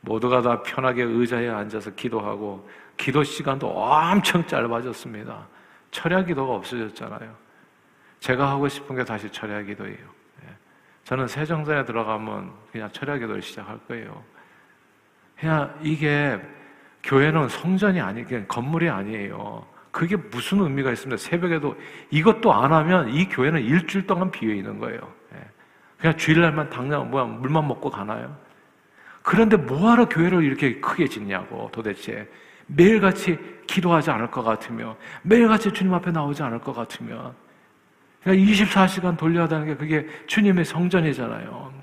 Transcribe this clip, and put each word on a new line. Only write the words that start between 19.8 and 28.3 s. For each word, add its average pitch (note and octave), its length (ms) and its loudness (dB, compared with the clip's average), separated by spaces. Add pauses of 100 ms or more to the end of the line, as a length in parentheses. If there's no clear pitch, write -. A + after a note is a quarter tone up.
그게 E3+ 260 -2
무슨 D#3 440 -2
의미가 C3+ 320 0
있습니까? A#2+ 240 -4
새벽에도 E3 600 -2 (340)
이것도 G3+ 420 4
안 B2+ 200 4
하면 D#3+ 360 4
이 D3+ 200 0
교회는 C#3+ 340 0
일주일 F3+ 440 0
동안 F#3 240 -2
비어 A2 220 -4
있는 G#2 260 -6
거예요. A#2 220 -8 (340)
예. - 140 -20 (500)
그냥 D#3+ 180 2
주일날만 D#3 520 2
당장 C3 420 -4
뭐야, C3 140 0
물만 C3 420 -2
먹고 C3+ 240 -4
가나요? A2+ 460 -10 (840)